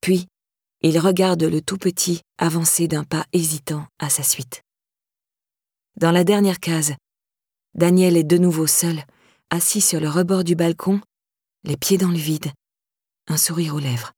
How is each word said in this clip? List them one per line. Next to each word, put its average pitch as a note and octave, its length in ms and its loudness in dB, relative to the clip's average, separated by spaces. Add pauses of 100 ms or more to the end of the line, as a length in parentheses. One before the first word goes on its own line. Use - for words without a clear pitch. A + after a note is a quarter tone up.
Puis, F3+ 260 0 (560)
il D#3+ 160 2
regarde F#3 440 2
le D#3+ 200 0
tout F#3+ 160 -8
petit F3+ 420 -2 (160)
avancer E3 520 0
d'un D3+ 160 -4
pas D#3 280 -4
hésitant D#3 540 -4 (120)
à D3 120 -6
sa - 120 -2
suite. - 400 -6 (1300)
Dans E3 160 2
la F3 100 4
dernière G3 380 2
case, D#3 340 -2 (800)
Daniel F3 400 4
est E3 80 4
de E3+ 140 4
nouveau E3 280 2
seul, D#3+ 360 -2 (480)
assis F3 320 -2
sur E3+ 180 0
le D#3 80 -2
rebord F3+ 360 0
du E3+ 100 2
balcon, E3+ 460 0 (640)
les C#3+ 120 -4
pieds F#3+ 220 0
dans F3+ 120 0
le F3 60 0
vide, D3+ 360 -4 (760)
un D#3 80 -2
sourire D#3+ 380 -2
aux D3+ 60 -4
lèvres. A#2+ 360 -4